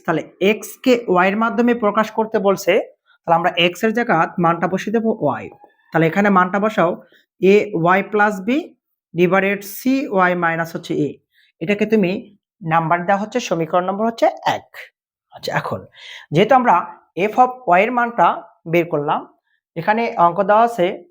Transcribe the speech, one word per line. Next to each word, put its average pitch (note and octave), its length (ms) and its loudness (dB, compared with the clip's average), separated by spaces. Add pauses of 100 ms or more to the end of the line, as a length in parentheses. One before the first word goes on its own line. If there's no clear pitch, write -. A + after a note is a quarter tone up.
তাহলে D#3+ 180 -2 (340)
x - 20 -16 (240)
কে B3+ 100 4 (300)
y F#3+ 80 2
এর G3+ 120 -4
মাধ্যমে A#3 300 0 (100)
প্রকাশ G#3 240 0 (100)
করতে A3 200 -2 (100)
বলছে, F#3+ 260 0 (480)
তাহলে E3 180 0
আমরা F3 120 0 (200)
x - 20 -18 (120)
এর A3 120 0
জায়গায় F#3+ 300 0 (180)
মানটা E3 280 0
বসিয়ে G3+ 220 -4
দেবো A3 140 0 (320)
y। G2 40 -14 (440)
তাহলে E3 200 2
এখানে G3+ 280 0
মানটা F#3 260 2
বসাও G3 280 0 (640)
a - 20 8 (420)
y - 20 2 (120)
plus G#3 240 2 (120)
b - 20 0 (720)
divided F#3+ 400 2 (160)
c - 40 -14 (500)
y - 20 0 (120)
minus E3 320 -2
হচ্ছে - 180 -8 (120)
a। C3+ 40 -4 (540)
এটাকে G3+ 300 0
তুমি F#3+ 180 2 (640)
নাম্বার E3 240 2 (100)
দেওয়া G3 140 2
হচ্ছে, A3 260 -6
সমীকরণ F3 420 -2
নম্বর G3 200 -4
হচ্ছে C4 180 0 (280)
এক। - 120 -12 (680)
আচ্ছা, - 240 -10
এখন G2 200 -8 (540)
যেহেতু G#3+ 260 4
আমরা A#3 160 4 (560)
f - 20 -14 (100)
of - 80 2 (260)
y F#3+ 60 6
এর A#3 140 -2
মানটা A#3 300 2 (440)
বের E3+ 200 2
করলাম, D#3 280 -2 (600)
এখানে G#3+ 240 0 (220)
অঙ্ক F3 120 2 (120)
দেওয়া A3 200 6
আছে F3+ 180 0 (240)